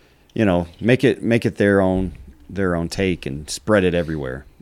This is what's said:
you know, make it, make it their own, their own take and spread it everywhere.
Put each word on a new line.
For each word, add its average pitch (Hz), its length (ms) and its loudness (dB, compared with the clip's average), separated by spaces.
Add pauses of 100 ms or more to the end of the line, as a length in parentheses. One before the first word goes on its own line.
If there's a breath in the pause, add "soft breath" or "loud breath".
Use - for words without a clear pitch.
(340 loud breath)
you 110 100 0
know, 87 220 2 (140)
make 120 220 2
it, 127 200 2
make 117 240 0
it 104 100 -4
their 101 240 4
own, 92 320 0 (380)
their 92 260 -2
own 85 120 -4
take 95 360 -2
and 73 240 -10
spread 104 360 0
it 87 100 2
everywhere. 73 500 -4 (180)